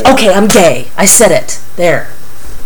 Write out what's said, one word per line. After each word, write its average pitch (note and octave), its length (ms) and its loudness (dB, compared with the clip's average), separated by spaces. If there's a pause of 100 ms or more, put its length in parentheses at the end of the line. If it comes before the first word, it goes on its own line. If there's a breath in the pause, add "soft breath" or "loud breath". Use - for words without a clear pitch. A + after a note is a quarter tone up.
Okay, A#3+ 280 2
I'm G3+ 140 2
gay. E3+ 500 2
I F#3 80 0
said G3 260 2
it. - 300 -2 (140)
There. E3 360 -2 (540)